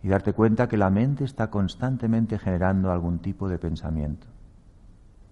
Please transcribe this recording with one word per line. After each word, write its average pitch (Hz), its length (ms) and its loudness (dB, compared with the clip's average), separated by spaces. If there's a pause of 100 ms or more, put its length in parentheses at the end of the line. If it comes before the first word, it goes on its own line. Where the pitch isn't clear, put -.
y 95 60 -4
darte 98 240 2
cuenta 110 340 4
que 107 100 -2
la 98 140 4
mente 135 340 2
está 117 260 -4
constantemente 113 880 0
generando 95 520 0
algún 85 300 0
tipo 98 280 -6
de 90 100 -2
pensamiento. 78 680 -6 (1040)